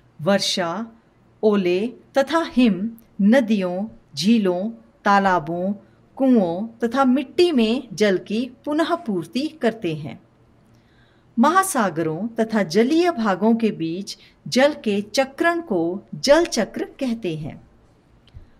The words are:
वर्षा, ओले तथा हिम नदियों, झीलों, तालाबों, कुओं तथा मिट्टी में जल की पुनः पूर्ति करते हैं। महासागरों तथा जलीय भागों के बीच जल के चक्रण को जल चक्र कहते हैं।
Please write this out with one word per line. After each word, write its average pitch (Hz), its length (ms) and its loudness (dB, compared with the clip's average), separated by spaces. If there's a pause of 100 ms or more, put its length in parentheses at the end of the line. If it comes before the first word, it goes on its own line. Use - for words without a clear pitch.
(220)
वर्षा, 190 640 -2 (560)
ओले 196 440 2
तथा 277 640 -2
हिम 226 400 2 (300)
नदियों, 202 640 2 (280)
झीलों, 190 540 2 (360)
तालाबों, 185 680 0 (420)
कुओं 220 520 2
तथा 240 380 -2
मिट्टी 294 460 2
में 240 420 0
जल 196 240 2
की 220 340 -6 (140)
पुनः 320 300 -2
पूर्ति 240 520 -4 (140)
करते 220 340 -2
हैं। 151 260 -12 (1160)
महासागरों 214 880 0
तथा 220 360 -2
जलीय 262 480 2
भागों 220 440 0
के 226 160 0
बीच 165 460 -8 (300)
जल 277 260 2
के 208 280 -4
चक्रण 330 600 -2
को 180 400 -4 (140)
जल 190 300 4
चक्र - 380 -6
कहते 226 540 -6
हैं। - 300 -14 (920)